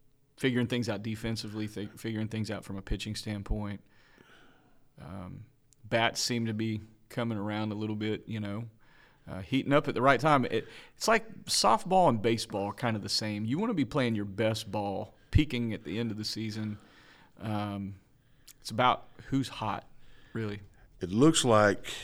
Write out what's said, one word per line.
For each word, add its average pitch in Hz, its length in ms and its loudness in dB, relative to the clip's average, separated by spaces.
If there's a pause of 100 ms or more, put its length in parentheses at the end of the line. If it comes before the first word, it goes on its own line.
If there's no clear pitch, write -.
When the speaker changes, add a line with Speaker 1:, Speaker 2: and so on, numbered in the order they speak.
(380)
Speaker 1:
figuring 123 300 0
things 120 220 -2
out 101 140 -4
defensively, 110 640 -6
th-, 107 300 -10
figuring 110 300 -4
things 110 240 -4
out 98 140 -8
from 98 120 -8
a 98 40 -10
pitching 107 340 -6
standpoint. 104 640 -6 (1200)
Um, 95 440 -12 (380)
bats 113 380 2
seem 120 260 0
to 113 60 -2
be 110 280 -2 (280)
coming 117 280 -2
around 107 340 -2
a 101 40 -4
little 107 200 -4
bit, 107 320 -4
you 107 120 -6
know, 104 260 -6 (640)
uh, 80 120 -10
heating 131 320 -2
up 147 140 4
at 131 60 -2
the 113 80 0
right 131 180 6
time. 139 260 4
It, - 220 -2 (280)
it's - 120 -6
like - 380 0
softball 190 640 4
and 113 120 2
baseball 113 460 0
are 104 60 -4
kind 117 220 0
of 101 80 -4
the 101 60 -6
same. 107 360 -2
You 123 140 0
wanna 226 140 0
be 147 120 0
playing 120 300 0
your 104 100 -2
best 110 460 -2
ball, 101 440 -4 (160)
peaking 120 420 2
at - 100 -8
the 92 160 -4
end 117 120 -2
of 104 60 -6
the 107 80 -6
season. 107 520 -6 (640)
Um, 101 540 -4 (680)
it's - 100 -10
about 123 340 2 (240)
who's 135 180 0
hot, - 380 -6 (480)
really. 104 280 -4 (400)
Speaker 2:
It 87 100 -4
looks 135 340 6
like 104 400 6 (180)